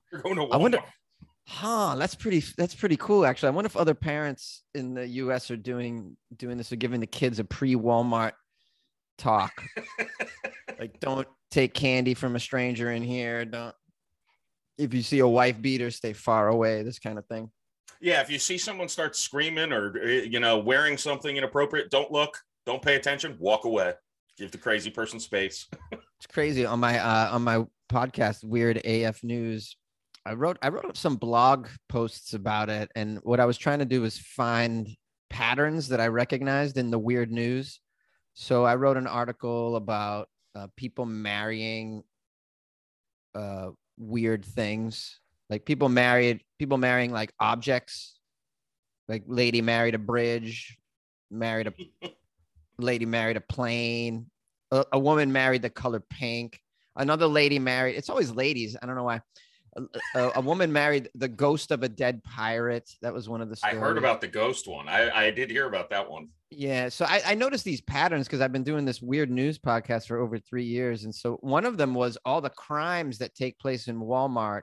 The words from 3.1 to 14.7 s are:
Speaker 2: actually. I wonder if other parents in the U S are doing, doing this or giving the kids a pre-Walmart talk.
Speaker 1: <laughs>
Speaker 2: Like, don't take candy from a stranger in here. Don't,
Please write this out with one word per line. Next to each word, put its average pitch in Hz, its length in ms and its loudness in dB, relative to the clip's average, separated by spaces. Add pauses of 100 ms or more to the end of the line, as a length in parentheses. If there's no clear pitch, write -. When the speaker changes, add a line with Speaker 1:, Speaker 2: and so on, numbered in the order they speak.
Speaker 2:
actually. 131 220 2
I 131 40 4
wonder 190 140 0
if - 120 -4
other 160 180 4
parents 147 680 -6 (120)
in 127 180 -6
the 127 140 -6
U 127 240 -4
S 127 180 -2
are 117 80 -6
doing, 117 580 -6 (200)
doing 123 220 -8
this 117 140 -8
or 120 40 -4
giving 120 240 -2
the 113 80 -2
kids 120 320 0
a 110 40 -2
pre-Walmart 117 880 2 (840)
talk. 107 460 2 (140)
Speaker 1:
<laughs> - 280 -8 (720)
Speaker 2:
Like, 113 220 -12
don't 135 260 -2 (260)
take 131 220 4
candy 127 420 2
from 123 200 -2
a 117 40 0
stranger 120 520 -2
in 117 100 -2
here. 120 440 -4
Don't, 117 280 -10 (1040)